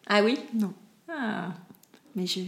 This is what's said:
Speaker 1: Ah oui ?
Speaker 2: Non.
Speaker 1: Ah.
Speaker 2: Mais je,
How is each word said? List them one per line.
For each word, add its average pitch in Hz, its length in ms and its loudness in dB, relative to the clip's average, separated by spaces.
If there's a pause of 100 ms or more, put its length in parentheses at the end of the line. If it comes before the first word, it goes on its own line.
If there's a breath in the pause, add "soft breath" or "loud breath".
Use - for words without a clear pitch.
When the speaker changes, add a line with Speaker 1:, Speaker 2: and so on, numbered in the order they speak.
Speaker 1:
Ah 208 160 6
oui ? 233 140 4 (160)
Speaker 2:
Non. 208 200 0 (360)
Speaker 1:
Ah. 226 400 -4 (640)
Speaker 2:
Mais 180 120 -2
je, 185 200 -4